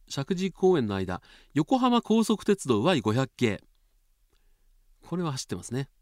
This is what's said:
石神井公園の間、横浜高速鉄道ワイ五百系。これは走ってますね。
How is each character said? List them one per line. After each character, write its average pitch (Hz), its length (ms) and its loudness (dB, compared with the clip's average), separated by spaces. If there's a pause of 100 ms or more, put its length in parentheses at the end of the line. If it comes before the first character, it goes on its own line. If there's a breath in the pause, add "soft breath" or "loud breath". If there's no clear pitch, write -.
石 - 180 -6
神 190 220 -2
井 175 40 -8
公 185 260 2
園 120 100 0
の 101 80 -2
間、 92 260 -4 (320 soft breath)
横 156 240 2
浜 240 240 2
高 220 240 2
速 214 180 -2
鉄 202 240 0
道 113 160 4
ワ 180 120 2
イ 135 40 0
五 107 140 0
百 131 240 -2
系。 107 260 0 (1400)
こ 170 100 -6
れ 180 60 -2
は 160 100 -2
走 131 100 -8
っ - 40 -20
て 104 80 -6
ま 90 80 -8
す - 100 -12
ね。 135 160 -6 (120)